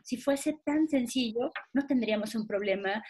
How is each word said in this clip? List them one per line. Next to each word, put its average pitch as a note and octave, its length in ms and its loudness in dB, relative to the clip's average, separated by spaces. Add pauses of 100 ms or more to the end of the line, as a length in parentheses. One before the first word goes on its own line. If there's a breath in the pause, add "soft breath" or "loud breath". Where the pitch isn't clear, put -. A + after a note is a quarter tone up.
Si A#3+ 140 -6
fuese C#4 440 0
tan D#4 240 2
sencillo, B3 640 0 (220)
no C#4 140 2
tendríamos G#3+ 480 2
un G#3+ 120 -2
problema G3 640 0